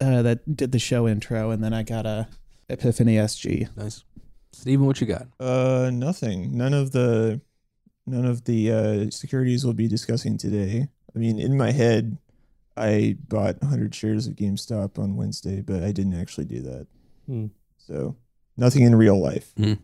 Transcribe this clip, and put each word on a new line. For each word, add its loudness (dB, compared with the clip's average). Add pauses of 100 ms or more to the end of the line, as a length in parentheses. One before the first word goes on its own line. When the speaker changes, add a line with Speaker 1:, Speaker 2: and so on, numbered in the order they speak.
Speaker 1:
uh, 4
that 0
did -2
the 2
show 0
intro, -2
and -4
then -2
I -4
got -6
a -4 (400)
Epiphany 2
S 0
G. -4 (100)
Speaker 2:
Nice. -10 (500)
Steven, 0
what 0
you 0
got? -4 (120)
Speaker 3:
Uh, 0
nothing. -4
None 0
of 0
the 0 (680)
none -2
of -2
the, 2
uh, 0
securities -2
we'll 0
be 0
discussing -2
today. -2 (280)
I -4
mean, 0
in 2
my 2
head, 2 (600)
I 2 (100)
bought -2
a -2
hundred -2
shares -2
of -8
GameStop -4
on -4
Wednesday, -6
but -4
I -2
didn't -2
actually -6
do -8
that. -12 (400)
Speaker 4:
Hmm. -6 (300)
Speaker 3:
So, -8 (420)
nothing 6
in 8
real 8
life. -2
Speaker 2:
Hmm. 2 (100)